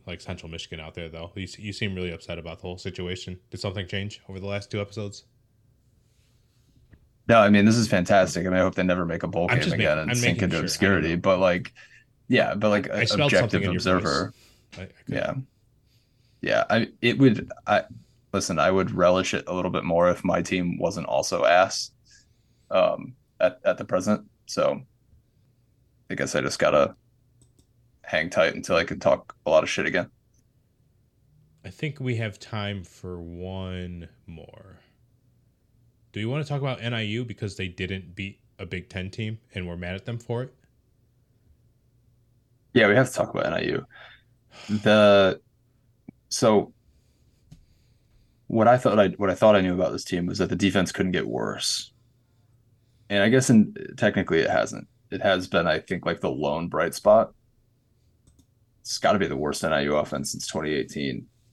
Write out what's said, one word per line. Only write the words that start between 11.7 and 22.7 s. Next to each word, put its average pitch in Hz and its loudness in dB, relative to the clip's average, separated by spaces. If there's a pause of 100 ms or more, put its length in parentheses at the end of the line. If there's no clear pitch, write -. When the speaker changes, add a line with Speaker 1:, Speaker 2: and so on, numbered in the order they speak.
Speaker 2:
yeah, 117 2
but, 104 0
like, 104 2
Speaker 1:
I 107 -2
Speaker 2:
a 113 2
Speaker 1:
smelled 143 0
Speaker 2:
objective 110 4
Speaker 1:
something 101 0
in 92 0
your 90 -2
Speaker 2:
observer. 90 0 (380)
Speaker 1:
voice. - -18
I, - -10
I 95 -12
could. - -12
Speaker 2:
Yeah. - -4 (1080)
Yeah. - 2
I, 113 0 (120)
it 120 0
would, 131 4 (160)
I, 104 2 (480)
listen, 92 -2
I 78 4
would 95 2
relish 90 4
it - -4
a 87 -6
little 90 -2
bit 87 -4
more 87 4
if - -4
my 87 2
team 87 -4
wasn't 90 -4
also - -2
ass, 90 2 (800)